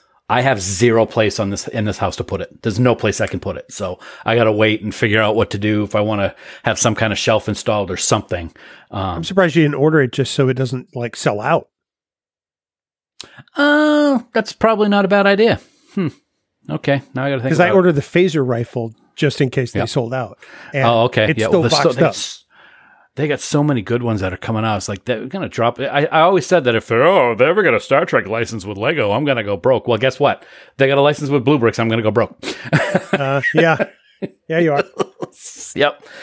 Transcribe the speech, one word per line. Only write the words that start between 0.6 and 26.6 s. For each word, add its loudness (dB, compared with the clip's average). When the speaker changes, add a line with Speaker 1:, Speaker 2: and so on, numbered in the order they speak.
Speaker 1:
zero 2
place 0
on -2
this, -8
in -4
this -4
house -4
to -8
put -6
it. -14
There's -2
no 4
place -2
I 0
can -8
put -8
it. -16
So -8
I 2
gotta 4
wait 2
and -6
figure 0
out 2
what 0
to -6
do 0
if -6
I 2
wanna -2
have -2
some 0
kind -2
of -4
shelf 0
installed -4
or -6
something. -4
Um, -6
Speaker 2:
I'm -6
surprised 0
you 4
didn't 2
order 2
it 0
just -4
so 2
it 0
doesn't, -6
like, -8
sell -4
out. -2
Speaker 1:
Uh, 4
that's -2
probably 2
not 4
a 2
bad 4
idea. 4
Hmm. -2
Okay. -2
Now -4
I -2
gotta -2
think -2
Speaker 2:
'Cause 2
I 6
Speaker 1:
about 0
it. 4
Speaker 2:
ordered 4
the 0
phaser 0
rifle -4
just -2
in 2
case -4
they -4
Speaker 1:
Yeah. -2
Speaker 2:
sold -4
out. -8
And 0
Speaker 1:
Oh, 4
okay. 2
Speaker 2:
it's -2
Speaker 1:
Yeah, 0
Speaker 2:
still 4
Speaker 1:
well, 2
there's 2
so, 0
Speaker 2:
boxed 2
Speaker 1:
they 4
Speaker 2:
up. 2
Speaker 1:
s-, -12
they -2
got -2
so 0
many 0
good -2
ones -2
that -2
are -8
coming -4
out. -2
It's -8
like, -8
they're -4
gonna -8
drop -2
it. -4
I, 0
I 2
always 4
said 2